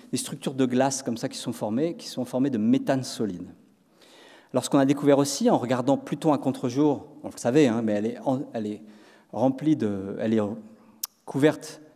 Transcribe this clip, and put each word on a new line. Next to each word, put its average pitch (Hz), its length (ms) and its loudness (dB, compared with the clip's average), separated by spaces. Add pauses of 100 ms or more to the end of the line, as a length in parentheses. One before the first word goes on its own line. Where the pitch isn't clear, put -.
(100)
des 127 60 -4
structures 139 380 -6
de 131 120 2
glace 131 380 0
comme 117 120 -4
ça 135 120 -6
qui - 100 -10
sont 123 140 -8
formées, 131 420 -4
qui - 140 -16
sont 127 160 -6
formées 135 260 -2
de 117 80 -2
méthane 131 460 2
solide. 92 420 -6 (1080)
Alors 123 120 0
ce - 60 -4
qu'on 143 100 6
a 135 40 6
découvert 143 340 4
aussi, 143 300 2
en 165 100 6
regardant 123 380 2
Pluton 156 360 0
à 135 60 2
contre-jour, 135 680 0 (160)
on 104 60 -10
le - 80 -16
savait, 127 320 4
hein, 113 160 0
mais 107 80 0
elle 104 140 0
est 120 180 -6
en, 135 160 0 (120)
elle 110 140 -4
est 104 160 -8 (500)
remplie 135 440 2
de, 101 420 -4
elle 110 160 0
est 107 80 4 (800)
couverte - 580 0 (140)